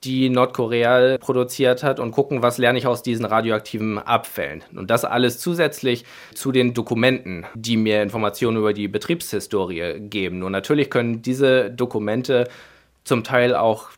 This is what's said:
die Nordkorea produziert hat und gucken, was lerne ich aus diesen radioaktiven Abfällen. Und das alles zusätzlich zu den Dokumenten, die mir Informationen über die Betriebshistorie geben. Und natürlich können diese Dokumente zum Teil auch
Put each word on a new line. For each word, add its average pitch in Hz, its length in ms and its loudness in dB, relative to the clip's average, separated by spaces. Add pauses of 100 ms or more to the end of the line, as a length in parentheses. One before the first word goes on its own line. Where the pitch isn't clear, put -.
die 131 260 0
Nordkorea 123 880 4
produziert 127 640 0
hat 139 160 0
und 120 120 -4
gucken, 139 300 0
was 120 160 2
lerne 123 220 2
ich 127 80 -2
aus 120 160 0
diesen 117 200 -2
radioaktiven 110 760 -2
Abfällen. - 640 -4 (120)
Und 92 140 -10
das 117 160 2
alles 123 340 0
zusätzlich 147 640 -2 (280)
zu - 180 -6
den 123 220 2
Dokumenten, 113 800 0
die 113 240 -2
mir 107 240 2
Informationen 110 560 -2
über 107 160 2
die 101 140 -4
Betriebshistorie 95 1120 -4
geben. 98 420 -6
Und 92 120 -4
natürlich 139 360 0
können 117 320 -2
diese 127 480 2
Dokumente 120 800 0 (560)
zum 120 200 0
Teil 123 320 2
auch 110 420 0